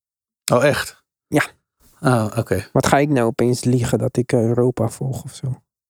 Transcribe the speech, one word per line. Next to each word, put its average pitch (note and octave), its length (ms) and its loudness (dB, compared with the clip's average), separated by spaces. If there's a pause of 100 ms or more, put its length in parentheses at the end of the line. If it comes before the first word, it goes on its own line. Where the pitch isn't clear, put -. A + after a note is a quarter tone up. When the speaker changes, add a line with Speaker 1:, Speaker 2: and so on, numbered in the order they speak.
(520)
Speaker 1:
Oh, B2 120 4
echt? - 400 -2 (220)
Speaker 2:
Ja. D3 160 0 (580)
Speaker 1:
Oh, A#2 360 2
oké. G2+ 360 -4
Speaker 2:
Wat C3+ 140 0
ga C#3+ 120 2
ik D3 100 2
nou B2+ 180 2
opeens A#2+ 380 0
liegen B2 340 0
dat A#2 180 -2
ik, A#2+ 160 0
eh, B2 80 2
Europa A#2 480 0
volg C3 360 -8
of C3+ 100 -18
zo? - 280 -8 (280)